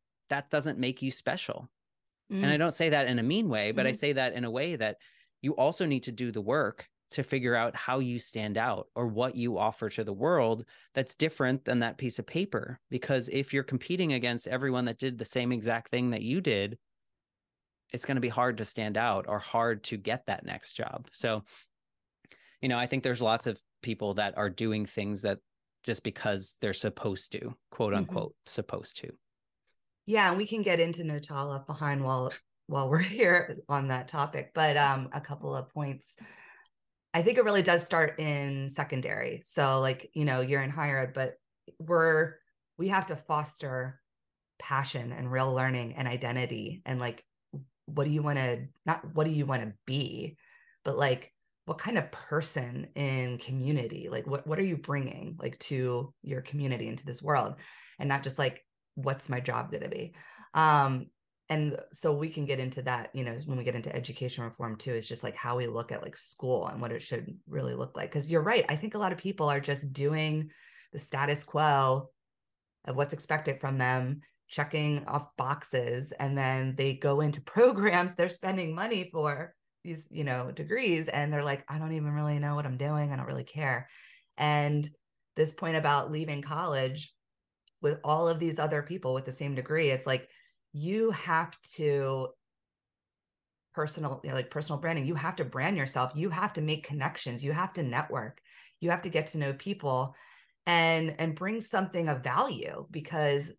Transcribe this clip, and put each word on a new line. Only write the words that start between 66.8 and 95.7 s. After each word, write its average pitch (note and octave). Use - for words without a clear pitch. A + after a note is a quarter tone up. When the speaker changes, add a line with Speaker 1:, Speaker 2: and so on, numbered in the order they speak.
Speaker 2:
what A#2+
it A2+
should -
really B2
look C3
like. -
'Cause D3+
you're D#3+
right. G#3+
I D3+
think G#3
a G#3
lot F#3+
of E3+
people F#3
are C#3
just C#3
doing D#3
the D3+
status C#3+
quo C#3
of B2+
what's C#3+
expected D3+
from C3+
them, B2+
checking D3
off -
boxes, C3
and C#3
then C3
they C3+
go C#3+
into D3
<laughs> -
programs G3
they're F3
spending F#3
money F#3+
for D3+
these, D#3+
you D3
know, C3
degrees, E3
and D3
they're D3
like, C#3+
"I D3+
don't D#3
even D3+
really D3
know D3
what D3
I'm B2+
doing. D3
I C3+
don't C3
really B2+
care." C3
And D3
this D#3
point E3
about C#3+
leaving D3+
college D3
with D3+
all D#3+
of E3
these D#3+
other D3+
people D3
with C3
the B2+
same C#3+
degree, D3
it's C3
like, C3
you G3+
have E3+
to C3+
personal, D3+
you C#3+
know, C3
like, C3
personal D3+
branding, D#3+
you E3
have E3
to D#3
brand C#3+